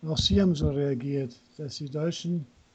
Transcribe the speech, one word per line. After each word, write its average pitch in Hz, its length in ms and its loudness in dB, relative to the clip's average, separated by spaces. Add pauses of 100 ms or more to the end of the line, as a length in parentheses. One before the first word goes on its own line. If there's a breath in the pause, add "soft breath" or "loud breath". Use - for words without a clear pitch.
Auch 156 120 0
sie 196 220 4
haben 180 140 6
so 151 160 2
reagiert, 139 640 -2 (240)
dass 147 180 -10
die 147 140 -10
Deutschen, 165 560 -4 (280)